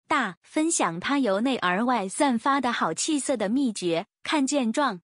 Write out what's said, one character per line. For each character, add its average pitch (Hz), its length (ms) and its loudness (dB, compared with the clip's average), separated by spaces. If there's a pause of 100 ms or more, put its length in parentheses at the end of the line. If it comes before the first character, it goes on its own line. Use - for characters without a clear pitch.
大 247 340 -2
分 311 300 -2
享 175 280 -2
她 277 200 0
由 208 220 2
内 254 160 0
而 180 280 0
外 226 240 0
散 262 300 0
发 277 200 2
的 247 140 -2
好 170 220 -2
气 302 240 -2
色 262 180 -2
的 208 120 -2
秘 262 220 0
诀。 175 360 -2 (160)
看 285 240 0
见 254 260 0
状 247 320 0